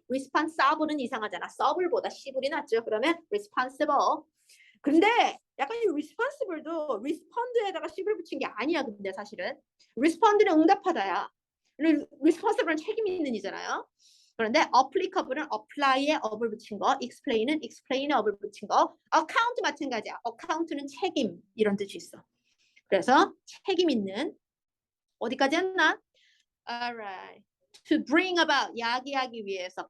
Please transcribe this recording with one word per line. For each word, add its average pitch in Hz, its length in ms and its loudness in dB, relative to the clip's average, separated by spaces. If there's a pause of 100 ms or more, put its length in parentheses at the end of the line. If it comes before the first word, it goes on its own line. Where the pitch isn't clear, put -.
responsible은 302 920 0
이상하잖아. 214 480 -6
sable보다 277 600 0
시불이 262 400 -6
낫죠. 277 340 -2
그러면 254 360 0 (120)
responsible. 254 920 0 (580)
근데 330 260 6 (500)
약간 453 200 -4
이 466 120 0
responsible도 311 1120 -4
respond에다가 381 880 -4
시불 392 300 -4
붙인 330 200 -10
게 240 80 -4
아니야. 277 380 -2
근데 202 300 -8
사실은 208 440 -10 (400)
respond는 403 520 6
응답하다야. 320 760 4 (520)
re-, 294 260 4 (160)
responsible는 330 560 2
책임 440 300 -4
있는 330 260 -2
이잖아요. 196 540 -6 (500)
그런데 233 220 2
applicable은 285 920 0
apply에 277 720 0
up을 220 280 -4
붙인 208 260 -12
거, 208 240 2
explain은 254 600 -2
explain에 269 500 -4
up을 208 240 0
붙인 - 300 -14
거, 233 280 2 (200)
account 466 480 0
마찬가지야. 233 640 -4
account는 311 580 -6
책임 269 560 -4 (140)
이런 208 220 2
뜻이 196 200 -8
있어. - 260 -18 (640)
그래서 254 460 4 (320)
책임 359 240 2
있는, 226 460 -4 (840)
어디까지 269 360 0
했나? 370 440 0 (680)
Alright. 208 760 -10 (420)
To 277 180 2
bring 349 360 2
about, 285 380 2
야기하기 240 680 -4
위해서, 185 440 -8